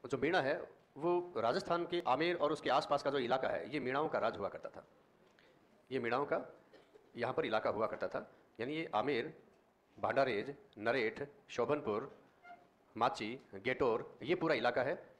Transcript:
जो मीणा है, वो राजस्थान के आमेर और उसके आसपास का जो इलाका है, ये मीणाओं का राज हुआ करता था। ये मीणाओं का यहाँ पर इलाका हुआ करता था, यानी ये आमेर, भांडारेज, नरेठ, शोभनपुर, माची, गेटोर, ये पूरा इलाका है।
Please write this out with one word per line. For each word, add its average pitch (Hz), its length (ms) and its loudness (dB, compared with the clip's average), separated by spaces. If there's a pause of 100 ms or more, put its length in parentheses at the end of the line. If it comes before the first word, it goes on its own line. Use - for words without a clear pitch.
जो 131 80 0
मीणा 156 240 4
है, 143 220 0 (340)
वो 175 400 0
राजस्थान 170 480 2
के 170 220 -2
आमेर 160 280 2
और 151 160 2
उसके 147 180 -2
आसपास 143 340 2
का 147 60 2
जो 139 80 0
इलाका 123 300 0
है, 110 260 -2
ये 147 60 -2
मीणाओं 135 300 0
का 117 100 0
राज 107 180 0
हुआ 98 120 -2
करता - 200 -10
था। - 180 -16 (1040)
ये 131 80 0
मीणाओं 120 260 2
का - 280 -2 (640)
यहाँ 117 160 0
पर 151 120 0
इलाका 110 240 2
हुआ 104 180 2
करता 101 200 -2
था, - 240 -6 (280)
यानी 127 140 -2
ये 160 220 -4
आमेर, 147 380 2 (680)
भांडारेज, 120 560 0 (220)
नरेठ, 113 460 0 (260)
शोभनपुर, 120 680 -2 (800)
माची, 120 420 0 (160)
गेटोर, 123 680 0
ये 160 120 2
पूरा 160 200 2
इलाका 123 260 2
है। 147 220 -2 (160)